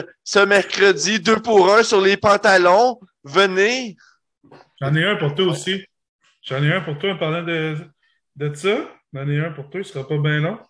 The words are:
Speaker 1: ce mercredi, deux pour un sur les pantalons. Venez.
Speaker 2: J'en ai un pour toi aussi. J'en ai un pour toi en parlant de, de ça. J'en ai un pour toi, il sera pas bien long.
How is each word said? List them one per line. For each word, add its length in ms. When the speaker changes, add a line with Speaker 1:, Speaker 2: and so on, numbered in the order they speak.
Speaker 1:
ce 220
mercredi, 720
deux 220
pour 320
un 100
sur 160
les 180
pantalons. 840
Venez. 720
Speaker 2:
J'en 160
ai 80
un 120
pour 180
toi 140
aussi. 360
J'en 200
ai 100
un 80
pour 160
toi 140
en 80
parlant 240
de, 340
de 180
ça. 340
J'en 160
ai 100
un 120
pour 180
toi, 120
il 40
sera 220
pas 100
bien 220
long. 180